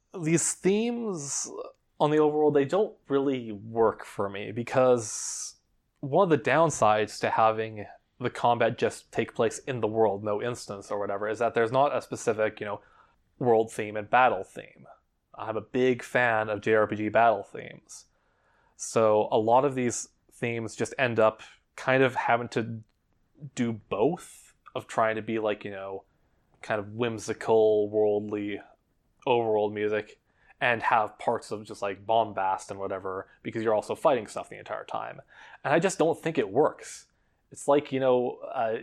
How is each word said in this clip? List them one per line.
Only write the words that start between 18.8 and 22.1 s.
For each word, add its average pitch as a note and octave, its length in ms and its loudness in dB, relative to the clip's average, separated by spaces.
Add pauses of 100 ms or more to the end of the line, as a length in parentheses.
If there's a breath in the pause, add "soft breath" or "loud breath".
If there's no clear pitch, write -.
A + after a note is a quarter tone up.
a B2+ 80 2
lot A2+ 260 4
of C3+ 100 0
these B2 340 -2 (240)
themes A#2 440 -6
just - 220 -4
end A#2+ 220 0
up A2 200 4 (360)
kind C3 260 2
of B2+ 120 2